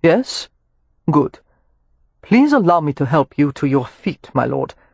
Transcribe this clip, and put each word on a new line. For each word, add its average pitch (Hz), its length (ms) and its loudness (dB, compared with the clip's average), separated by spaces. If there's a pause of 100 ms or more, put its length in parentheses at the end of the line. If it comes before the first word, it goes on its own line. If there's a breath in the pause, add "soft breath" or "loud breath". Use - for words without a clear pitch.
Yes? 180 460 0 (640)
Good. 147 300 -2 (840)
Please 277 300 2
allow 175 280 2
me 151 140 -4
to 139 120 -4
help 139 320 -2
you 143 140 0
to - 140 -8
your 135 200 0
feet, - 480 -10
my 131 100 0
lord. 135 300 -6 (200)